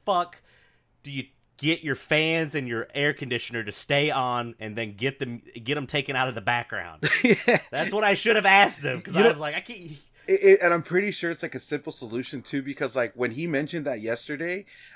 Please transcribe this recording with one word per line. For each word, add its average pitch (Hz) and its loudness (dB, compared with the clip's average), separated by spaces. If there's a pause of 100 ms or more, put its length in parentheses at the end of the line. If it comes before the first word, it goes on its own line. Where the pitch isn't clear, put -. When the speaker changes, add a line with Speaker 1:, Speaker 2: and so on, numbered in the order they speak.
Speaker 1:
fuck 175 0 (680)
do 143 -14
you 135 -6 (320)
get 160 -2
your 147 -2
fans 160 0
and 135 -4
your 113 -6
air 143 0
conditioner 120 -6
to 107 -10
stay 151 -2
on 123 -2
and 107 -8
then 110 -6
get 131 -4
them, 120 -8 (220)
get 135 -2
'em 139 -8
taken 143 -4
out 131 0
of 123 -6
the 110 -8
background?" 98 -4 (120)
Speaker 2:
<laughs> - 0
Yeah. 240 6 (100)
Speaker 1:
That's 165 -4
what 214 0
I 202 4
should 214 2
have 202 2
asked 196 6
him, 127 -2
'cause - -10
Speaker 2:
You 175 4
Speaker 1:
I - 8
Speaker 2:
know, 233 8
Speaker 1:
was 147 0
like, 151 -4
"I 180 -4
can't." 226 -14 (480)
Speaker 2:
it, 196 4
it, 196 10
and 175 6
I'm 170 2
pretty 196 0
sure 170 -4
it's, 165 -8
like, 156 -8
a 131 -6
simple 151 -6
solution 123 -8
too, 139 -4
because, 131 -6
like, 120 0
when 120 -2
he 151 -6
mentioned 156 -4
that 123 -4
yesterday, 151 -6 (300)